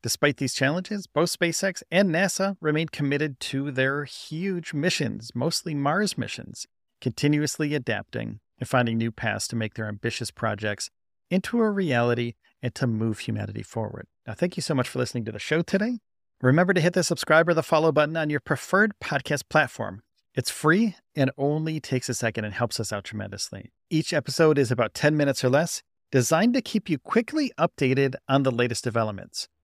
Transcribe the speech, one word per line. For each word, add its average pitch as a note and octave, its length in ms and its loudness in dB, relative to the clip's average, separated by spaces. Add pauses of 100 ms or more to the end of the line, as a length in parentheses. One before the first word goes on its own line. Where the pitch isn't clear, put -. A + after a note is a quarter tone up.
Despite C#3+ 360 0
these C3+ 180 -2
challenges, F3+ 500 -2
both E3 240 0
SpaceX F3 600 -2
and F#3 180 4
nasa F#3+ 500 0
remain D#3 280 0
committed C#3+ 540 -2
to C#3 280 -4
their C3+ 360 0
huge F3 680 -6
missions, C3+ 640 -2
mostly D#3 400 -2
Mars D#3 420 0
missions, - 480 -8 (360)
continuously D3 760 0
adapting A2+ 640 -6 (180)
and B2+ 100 -6
finding A#2 300 2
new A2+ 140 0
paths G#2 380 -4
to A#2+ 60 -6
make A2 200 -4
their A2 120 -6
ambitious G#2+ 440 -6
projects G#2+ 580 -4 (400)
into F#3+ 300 0
a A3 100 2
reality A#2+ 640 0 (300)
and B2 100 -4
to C3 140 0
move A2 320 0
humanity G#2+ 420 -6
forward. G#2+ 460 -8 (180)
Now, A#2 80 -10
thank - 240 -2
you D#3+ 40 -6
so D#3+ 120 -4
much B2+ 160 0
for - 80 -6
listening A#2+ 280 -2
to A2 60 -6
the G#2+ 60 -12
show D#3 240 0
today. G#3+ 380 -2 (420)
Remember E3+ 320 6
to F3+ 80 4
hit F3 120 4
the F3+ 100 2
subscribe D#3+ 440 4
or F3 60 4
the D#3 80 4
follow D#3+ 300 4
button D3+ 260 2
on D3+ 140 0
your D3 80 0
preferred G3+ 600 2
podcast - 500 -4
platform. A2+ 520 0 (320)
It's - 160 -4
free F#3+ 460 2 (200)
and C3+ 220 2
only D#3 420 -2
takes - 300 -4
a A#2 60 -2
second A2+ 280 -2
and G#2 120 -6
helps - 240 -2
us A2 120 -4
out G2+ 120 -6
tremendously. G2+ 680 -10 (200)
Each D#3+ 220 -2
episode D3 440 4
is B2 140 2
about A#2+ 240 0
ten D3+ 200 4
minutes C#3 280 2
or B2+ 60 4
less, D3+ 340 0 (280)
designed E3 420 4
to C4 80 2
keep - 280 -4
you D3+ 100 0
quickly B3+ 580 0
updated C3+ 560 2 (160)
on C#3 140 4
the C3 80 4
latest A#2 320 -2
developments. G#2+ 680 -4 (140)